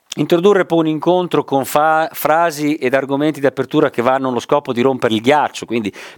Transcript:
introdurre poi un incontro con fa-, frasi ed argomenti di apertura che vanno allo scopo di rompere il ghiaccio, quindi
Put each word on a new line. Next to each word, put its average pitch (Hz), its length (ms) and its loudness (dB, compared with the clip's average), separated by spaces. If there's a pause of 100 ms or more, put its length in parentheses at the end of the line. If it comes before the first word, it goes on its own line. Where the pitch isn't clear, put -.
(140)
introdurre 175 500 2
poi 165 160 0
un 160 60 0
incontro 160 580 0
con 135 200 -2
fa-, 156 480 0
frasi 151 640 0
ed 127 180 -2
argomenti 139 460 -2
di 139 60 2
apertura 139 440 0
che - 120 -2
vanno 131 260 0
allo 120 120 -4
scopo 143 320 -2
di 117 80 -2
rompere 123 340 0
il 107 60 0
ghiaccio, 131 460 0
quindi 110 260 -4 (260)